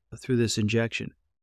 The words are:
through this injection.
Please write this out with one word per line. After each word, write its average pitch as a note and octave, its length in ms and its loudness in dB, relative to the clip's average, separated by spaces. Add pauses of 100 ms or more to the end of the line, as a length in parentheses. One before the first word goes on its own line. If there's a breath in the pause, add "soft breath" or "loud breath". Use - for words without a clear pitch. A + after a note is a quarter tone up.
(180)
through B2+ 180 0
this A2+ 220 2
injection. A2 540 0 (300)